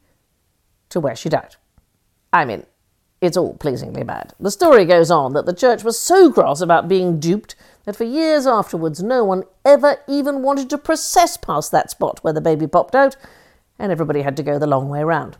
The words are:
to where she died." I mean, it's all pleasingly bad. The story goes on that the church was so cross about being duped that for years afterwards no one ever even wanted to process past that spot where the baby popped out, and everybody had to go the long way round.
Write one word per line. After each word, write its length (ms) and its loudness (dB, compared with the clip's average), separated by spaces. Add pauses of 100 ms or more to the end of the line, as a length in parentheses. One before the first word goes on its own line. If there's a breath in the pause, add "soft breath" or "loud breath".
(920)
to 100 -4
where 160 -4
she 120 -10
died." 280 -4 (760)
I 120 4
mean, 200 -6 (560)
it's 160 0
all 180 -2
pleasingly 480 -8
bad. 360 -12
The 120 -4
story 340 6
goes 260 4
on 220 2
that 140 -2
the 80 -2
church 300 0
was 140 -4
so 320 6
cross 300 0
about 280 2
being 320 0
duped 340 -4 (300 soft breath)
that 120 -10
for 80 -6
years 420 0
afterwards 560 -2
no 220 0
one 200 -2 (200)
ever 340 4 (100)
even 340 -2
wanted 280 -2
to 80 -4
process 580 0
past 340 -6
that 200 0
spot 320 -4
where 120 -2
the 60 -4
baby 260 0
popped 280 0
out, 220 2 (640 soft breath)
and 120 -4
everybody 320 -2
had 140 -4
to 60 -6
go 160 -4
the 80 -2
long 220 0
way 140 -6
round. 380 -4